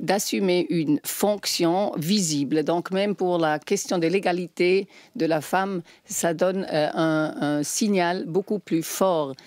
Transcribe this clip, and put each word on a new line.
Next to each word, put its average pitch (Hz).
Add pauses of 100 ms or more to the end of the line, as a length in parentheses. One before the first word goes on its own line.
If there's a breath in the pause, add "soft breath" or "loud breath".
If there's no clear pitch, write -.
d'assumer 185
une 151
fonction 196
visible. 156
Donc 165
même 196
pour 180
la 156
question -
de 165
l'égalité 180 (260 loud breath)
de 165
la 156
femme, 190 (240 soft breath)
ça 170
donne, 190
euh, 151
un, 156
un 147
signal 185
beaucoup 190
plus 165
fort, 160 (120 loud breath)